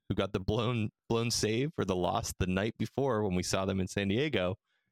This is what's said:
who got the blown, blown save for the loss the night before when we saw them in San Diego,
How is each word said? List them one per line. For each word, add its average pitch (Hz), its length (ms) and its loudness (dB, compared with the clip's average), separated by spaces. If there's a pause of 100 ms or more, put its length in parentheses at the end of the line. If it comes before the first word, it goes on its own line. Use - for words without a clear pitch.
who 98 60 -2
got 95 180 0
the 104 60 0
blown, 107 520 0 (180)
blown 117 220 2
save 113 440 0
for 110 100 0
the 92 100 0
loss 92 440 0
the 92 80 0
night 95 300 0
before 113 460 0
when 98 100 0
we 90 100 0
saw 95 220 -2
them 95 140 0
in 92 80 -2
San 101 220 -2
Diego, 104 460 0 (360)